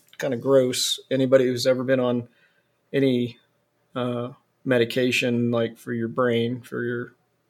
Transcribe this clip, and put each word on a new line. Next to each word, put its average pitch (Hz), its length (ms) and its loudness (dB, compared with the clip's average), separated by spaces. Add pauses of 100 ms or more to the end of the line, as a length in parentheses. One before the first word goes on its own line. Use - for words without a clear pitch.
(200)
kinda 135 180 -4
gross. 127 600 2 (120)
Anybody 131 360 4
who's 127 200 -2
ever 127 160 2
been 131 160 2
on 123 280 0 (680)
any, 123 440 0 (580)
uh, 123 340 -6 (340)
medication, 120 880 0
like, 117 260 -2
for - 160 -12
your 117 140 -4
brain, 117 540 -2
for 123 220 -10
your 120 300 -8 (360)